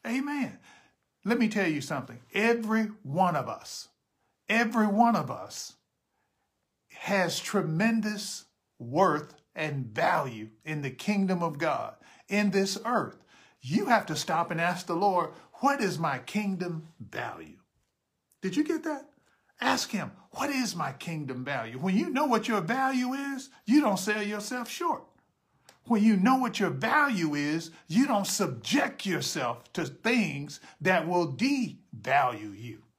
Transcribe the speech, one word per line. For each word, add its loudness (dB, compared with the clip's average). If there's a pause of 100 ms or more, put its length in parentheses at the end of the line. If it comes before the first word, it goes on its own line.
Amen. -2 (680)
Let 2
me 4
tell 0
you -2
something. -8 (120)
Every 2 (160)
one 2
of -2
us, -12 (600)
every 2
one 6
of 0
us -10 (1120)
has -2
tremendous -2 (320)
worth 2 (200)
and -4
value 0 (160)
in -4
the -4
kingdom 0
of -4
God, -2 (320)
in 2
this 2
earth. -2 (360)
You 0
have 4
to -4
stop -2
and -2
ask -2
the -2
Lord, 2 (240)
"What 0
is 0
my -2
kingdom -4 (120)
value?" -10 (840)
Did -4
you 2
get -2
that? -6 (500)
Ask 0
him, -4 (200)
"What -4
is -2
my -4
kingdom -8
value?" -6
When 0
you 2
know 0
what 2
your 0
value 0
is, -8 (140)
you 6
don't 2
sell -2
yourself -6
short. -2 (800)
When 4
you 8
know 6
what -2
your 2
value 2
is, -2 (160)
you 4
don't 2
subject -2
yourself -4
to -4
things -2 (200)
that 2
will 2
devalue 0
you. -14 (140)